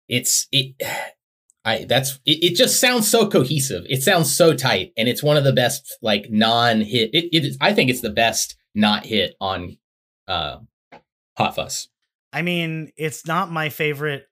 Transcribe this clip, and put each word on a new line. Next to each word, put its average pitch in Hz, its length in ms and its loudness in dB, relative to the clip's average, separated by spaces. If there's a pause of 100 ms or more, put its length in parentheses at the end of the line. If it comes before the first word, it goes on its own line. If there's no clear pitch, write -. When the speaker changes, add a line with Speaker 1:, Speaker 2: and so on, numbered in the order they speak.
Speaker 1:
It's, - 420 -2
it, 135 300 -2
<sighs> - 40 -4 (800)
I, 110 200 -2
that's, 127 400 -2
it, 170 280 2
it - 20 -4
just - 240 2
sounds 247 320 2
so 220 180 4
cohesive. 131 600 0
It 135 120 -2
sounds 170 320 2
so 165 220 6
tight. 107 420 -2
And 113 120 0
it's 117 120 -2
one 147 160 4
of 143 60 4
the 135 100 4
best, - 480 -2
like, 104 300 -2
non-hit, 110 840 2
it, 170 240 0
it 156 80 2
is, 135 160 -6
I 190 140 4
think 160 160 2
it's 120 120 -2
the 117 80 -4
best 113 440 0 (220)
not 104 280 2
hit 98 360 -2
on, 90 360 -6 (520)
uh, 80 300 -6 (800)
Hot - 200 -2
Fuss. - 320 -8 (440)
Speaker 2:
I 147 100 -6
mean, 165 540 -4
it's 156 300 -8
not 170 240 -4
my 156 180 -4
favorite 147 640 -6